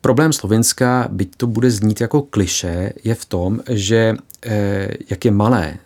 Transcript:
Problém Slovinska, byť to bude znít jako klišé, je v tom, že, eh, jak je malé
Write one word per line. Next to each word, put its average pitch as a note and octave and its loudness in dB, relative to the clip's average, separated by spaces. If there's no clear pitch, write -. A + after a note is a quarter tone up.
Problém D3 4
Slovinska, A#2+ 0
byť G2 -6
to A#2+ -4
bude A#2 2
znít G#2+ 0
jako A2+ 0
klišé, F2+ -2
je A2+ 0
v - -12
tom, F#2+ -2
že, A2 2
eh, G2+ -2
jak - -6
je A#2+ 6
malé G2+ 2